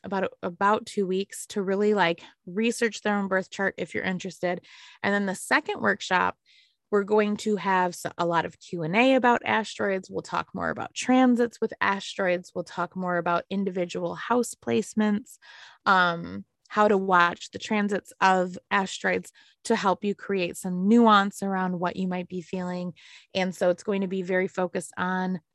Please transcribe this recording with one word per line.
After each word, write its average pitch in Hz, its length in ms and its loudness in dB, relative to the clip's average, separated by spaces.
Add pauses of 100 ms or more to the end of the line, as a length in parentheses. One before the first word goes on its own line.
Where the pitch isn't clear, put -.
about, 190 280 -2 (120)
about 196 420 0
two 202 220 -2
weeks, 190 400 -4
to - 140 -4
really, 196 320 2
like, 175 280 2 (240)
research 220 560 -2
their 208 160 0
own 196 100 -2
birth 190 220 -2
chart 196 280 -2
if - 160 -8
you're - 100 -4
interested. 180 580 -4 (420)
And 202 100 2
then 202 120 0
the 190 100 -4
second 311 460 -2
workshop, 190 560 0 (540)
we're 202 120 2
going 208 340 2
to 214 200 0
have 185 320 0
s-, - 160 -12 (120)
a 175 80 0
lot 170 200 2
of 175 140 -12
Q 170 240 -8
and 160 120 -2
A 262 200 6
about 240 300 4
asteroids. 202 640 -2
We'll 190 120 -6
talk 165 320 -6
more 175 160 -4
about - 240 -6
transits 247 680 4
with 220 220 -2
asteroids. 190 720 -2
We'll 180 100 -6
talk 175 320 -6
more 180 220 -2
about 170 320 0
individual 180 680 -4
house 233 400 -2
placements. 214 800 -2 (480)
Um, 180 600 2 (240)
how 214 180 4
to 208 100 4
watch 180 540 2
the - 80 -10
transits 208 640 -2
of 185 360 4 (140)
asteroids 190 600 -2 (320)
to 226 100 2
help 185 300 0
you 202 100 -2
create 185 400 -4
some 185 320 -2
nuance 208 560 6
around 185 360 -2
what 175 180 -2
you 190 100 -2
might 180 220 -4
be 185 120 -8
feeling. 180 520 -6 (420)
And 185 180 0
so 180 160 2
it's 180 140 0
going 196 180 -2
to 196 60 -2
be 190 140 -4
very 185 260 0
focused 180 500 -4
on 185 440 -2 (140)